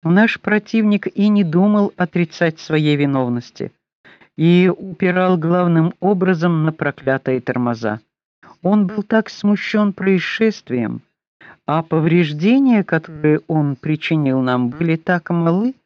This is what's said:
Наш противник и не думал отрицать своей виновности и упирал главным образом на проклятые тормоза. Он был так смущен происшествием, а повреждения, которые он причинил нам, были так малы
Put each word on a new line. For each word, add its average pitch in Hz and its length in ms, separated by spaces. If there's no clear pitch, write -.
Наш 196 360
противник 208 680
и 208 220
не 202 160
думал 202 520
отрицать 175 640
своей 151 360
виновности 131 760
и 175 400
упирал 185 640
главным 170 640
образом 175 640
на 160 80
проклятые 135 680
тормоза. 117 600
Он 202 240
был 208 160
так 220 280
смущен 202 640
происшествием, 175 1080
а 156 160
повреждения, 170 1000
которые 156 640
он 147 300
причинил 151 640
нам, 127 300
были 160 260
так 175 320
малы 175 460